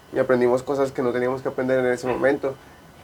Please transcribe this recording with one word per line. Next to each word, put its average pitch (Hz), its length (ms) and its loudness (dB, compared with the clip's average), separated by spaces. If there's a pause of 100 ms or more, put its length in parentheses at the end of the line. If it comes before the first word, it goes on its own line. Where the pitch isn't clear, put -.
(140)
y 131 60 -2
aprendimos 127 420 2
cosas 135 300 -2
que 139 100 -6
no 123 100 0
teníamos 123 300 -2
que 135 80 -6
aprender 131 300 0
en 127 80 2
ese 123 180 -2
momento. 131 480 0 (500)